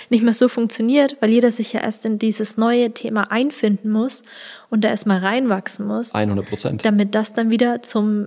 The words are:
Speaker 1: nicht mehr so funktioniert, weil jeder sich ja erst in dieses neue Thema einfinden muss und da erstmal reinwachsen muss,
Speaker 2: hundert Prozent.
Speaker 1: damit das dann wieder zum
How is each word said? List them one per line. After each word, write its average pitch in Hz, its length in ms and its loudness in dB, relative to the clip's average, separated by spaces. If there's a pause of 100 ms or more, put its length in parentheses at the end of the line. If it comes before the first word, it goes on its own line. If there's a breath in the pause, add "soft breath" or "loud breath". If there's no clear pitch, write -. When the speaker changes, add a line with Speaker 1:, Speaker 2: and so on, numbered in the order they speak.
Speaker 1:
nicht 226 160 4
mehr 233 80 4
so 247 160 4
funktioniert, 254 720 2
weil 214 80 2
jeder 233 240 6
sich 226 220 -6
ja 220 80 -2
erst - 240 -6
in 220 120 -2
dieses 214 380 -2
neue 233 360 2
Thema 214 380 -4
einfinden 220 600 -2
muss 220 320 -2 (480 loud breath)
und 214 120 0
da 214 60 2
erstmal 202 300 0
reinwachsen 202 680 -2
muss, 220 280 -6
Speaker 2:
hundert 101 340 0
Prozent. - 380 -4
Speaker 1:
damit 208 280 2
das 214 200 -2
dann 226 160 0
wieder 240 320 0
zum 208 440 -2